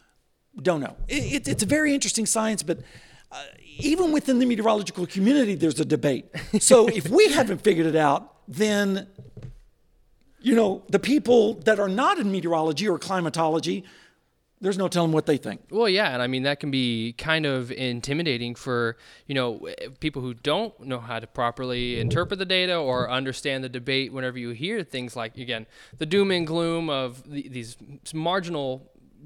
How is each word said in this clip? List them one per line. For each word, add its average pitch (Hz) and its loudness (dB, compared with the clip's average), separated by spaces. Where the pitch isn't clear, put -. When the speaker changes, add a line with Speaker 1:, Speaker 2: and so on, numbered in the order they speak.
Speaker 1:
Don't 165 0
know. - -8
It, 262 -2
it, 277 -4
it's 269 -2
a - 0
very 294 2
interesting 226 -2
science, 220 0
but, 156 -4
uh, 135 -14
even 320 2
within 269 2
the 254 4
meteorological 208 0
community, 208 4
there's 147 0
a 156 0
debate. 139 0
So 240 10
if 190 -2
we 359 8
Speaker 2:
<laughs> 277 2
Speaker 1:
haven't 233 2
figured 165 4
it 156 2
out, 151 2
then, 196 0
you 233 2
know, 202 2
the 202 2
people 233 4
that 214 4
are 196 0
not 285 2
in 202 0
meteorology 165 0
or 175 0
climatology, 165 -2
there's 190 -2
no 185 2
telling 170 2
what 156 2
they 147 2
think. 107 -8
Speaker 2:
Well, 220 2
yeah, 190 2
and 123 0
I - 2
mean, 131 -2
that 143 0
can 147 -4
be 117 0
kind 160 0
of 131 -2
intimidating 123 -4
for, 120 -2
you 143 -6
know, 123 0
w-, 87 -12
people 143 -4
who 123 -8
don't 156 -4
know 127 -8
how 113 -8
to 113 -12
properly 123 -4
interpret 175 0
the 190 -4
data 185 0
or 127 -2
understand 131 -4
the 131 -8
debate 127 -4
whenever 127 -6
you 120 -8
hear 180 -6
things 123 -8
like, 113 -8
again, 120 -8
the 156 -4
doom 196 2
and 170 0
gloom 165 -2
of 131 -6
the, 143 -10
these 120 -12
s-, - -14
marginal 160 -4